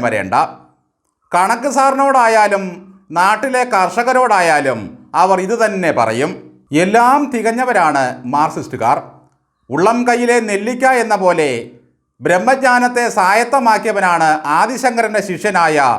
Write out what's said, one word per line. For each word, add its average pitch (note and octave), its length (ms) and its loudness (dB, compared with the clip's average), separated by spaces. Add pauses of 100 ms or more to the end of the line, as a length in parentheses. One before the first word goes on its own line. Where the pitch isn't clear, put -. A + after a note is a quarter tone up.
വരേണ്ട." G#2 320 -2 (960)
കണക്ക് A3+ 460 0
സാറിനോടായാലും B3 880 2 (560)
നാട്ടിലെ G#3+ 440 0 (100)
കർഷകരോടായാലും G3 1040 2 (440)
അവർ F#3+ 220 2
ഇത് A3 180 -2
തന്നെ F#3+ 360 -2
പറയും. A#2 320 0 (520)
എല്ലാം A#3+ 360 4 (140)
തികഞ്ഞവരാണ് A3 680 0 (320)
മാർക്സിസ്റ്റുകാർ. C#3+ 640 -2 (680)
ഉള്ളം F#3+ 300 0 (100)
കയ്യിലെ A#3+ 280 2 (120)
നെല്ലിക്ക A#3 360 -4 (180)
എന്ന G#3+ 200 -2
പോലെ D3+ 260 2 (720)
ബ്രഹ്മജ്ഞാനത്തെ B3 840 0 (120)
സ്വായത്തമാക്കിയവനാണ് G#3 1120 2 (300)
ആദിശങ്കരൻ്റെ A3+ 720 0
ശിഷ്യനായ E3+ 480 0 (200)